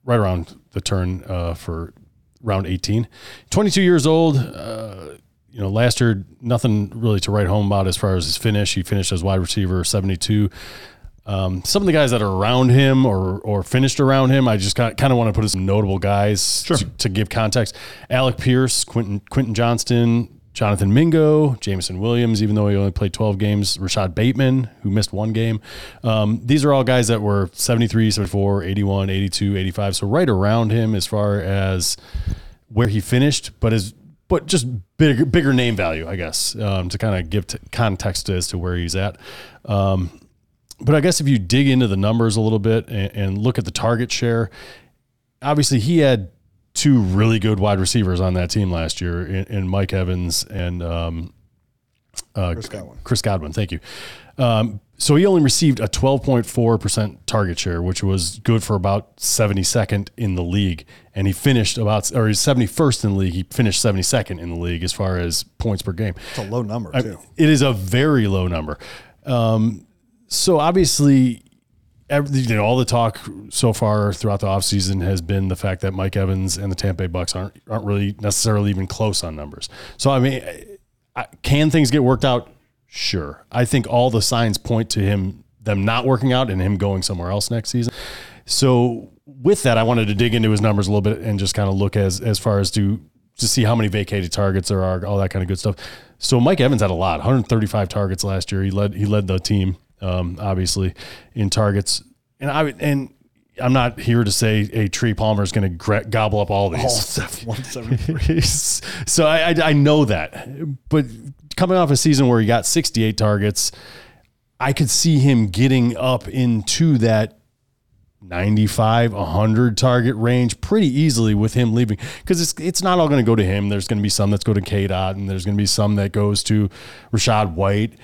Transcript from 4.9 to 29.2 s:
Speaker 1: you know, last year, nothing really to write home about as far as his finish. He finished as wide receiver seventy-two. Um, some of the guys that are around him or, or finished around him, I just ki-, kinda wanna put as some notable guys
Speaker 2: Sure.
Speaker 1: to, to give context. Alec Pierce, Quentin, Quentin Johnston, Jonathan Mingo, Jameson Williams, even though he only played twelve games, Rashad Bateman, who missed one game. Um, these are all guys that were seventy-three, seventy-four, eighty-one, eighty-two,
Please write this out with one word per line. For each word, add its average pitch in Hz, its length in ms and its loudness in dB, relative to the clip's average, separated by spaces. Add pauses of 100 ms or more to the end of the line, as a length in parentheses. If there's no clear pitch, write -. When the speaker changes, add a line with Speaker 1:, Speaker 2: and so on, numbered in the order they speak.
Speaker 1:
you 123 100 -12
know, 98 100 -2
last 117 300 2
year, 110 240 2 (160)
nothing 113 540 0
really 113 260 0
to 101 120 -2
write 101 160 2
home 101 180 2
about 98 220 0
as 90 80 -2
far 95 180 0
as 87 120 -2
his - 100 -4
finish. 104 380 0
He 98 100 -2
finished 98 260 -2
as 87 140 -2
wide 95 160 0
receiver 92 420 -2
seventy-two. 98 680 0 (760)
Um, 92 380 -2
some 202 180 0
of 196 40 0
the 170 60 4
guys 147 180 4
that 117 120 0
are 101 100 0
around 120 380 2
him 131 360 6
or, 95 340 0
or 101 220 -2
finished 131 380 0
around 135 300 4
him, 135 180 4
I 110 80 2
just 98 200 -2
ki-, 113 200 0
kinda 139 200 2
wanna 113 160 2
put 110 120 0
as 104 80 0
some 92 140 -2
notable 98 320 2
guys 101 680 0
Speaker 2:
Sure. 165 100 2
Speaker 1:
to, 104 100 0
to - 220 -4
give 98 200 -2
context. 113 480 0 (320)
Alec 131 280 2
Pierce, 127 480 2
Quentin, 101 360 -4 (100)
Quentin 120 240 -2
Johnston, 117 840 0 (140)
Jonathan 101 380 2
Mingo, 151 680 4
Jameson 92 400 -6
Williams, 117 420 2
even 104 140 0
though 104 120 2
he 101 60 2
only 98 160 0
played 92 220 -4
twelve 104 260 -2
games, 104 380 0
Rashad 92 400 -4
Bateman, 131 540 0 (120)
who 104 80 -2
missed 101 220 0
one 107 200 -4
game. 110 280 -2 (420)
Um, 110 400 0
these 135 220 2
are 147 80 4
all 135 100 4
guys 123 260 2
that 113 140 2
were 101 300 0
seventy-three, 113 580 2
seventy-four, 98 540 0
eighty-one, 98 460 0
eighty-two, 98 460 -2